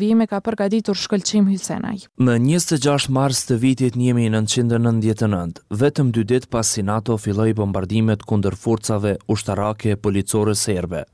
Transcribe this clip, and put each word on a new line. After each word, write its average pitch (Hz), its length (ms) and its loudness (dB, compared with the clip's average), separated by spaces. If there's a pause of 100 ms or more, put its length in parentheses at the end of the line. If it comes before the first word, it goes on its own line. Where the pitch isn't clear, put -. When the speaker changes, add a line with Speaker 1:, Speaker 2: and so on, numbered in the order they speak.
Speaker 1:
vijim 220 240 2
e - 80 -4
ka 196 80 -2
përgatitur 208 560 -2
Shkëlqim 202 560 0
Hysenaj. - 640 -6
Speaker 2:
Më 120 320 4
njëzet 170 300 0
e 120 80 -8
gjashtë 143 260 0
mars 131 320 0
të 117 160 0
vitit 123 400 2
një 123 160 2
mijë 113 220 2
nëntëqind 117 340 0
e 117 140 2
nëntëdhjetë 110 420 2
e 104 80 0
nëntë, 85 280 -8 (180)
vetëm 143 260 2
dy 113 140 0
ditë 123 260 0
pasi 113 340 -2
nato 107 340 -2
filloi 107 400 0
bombardimet 104 680 0
kundër 98 280 0
forcave 107 600 -2 (100)
ushtarake 104 720 -2
policore 104 560 0
serbe. 87 480 -4 (100)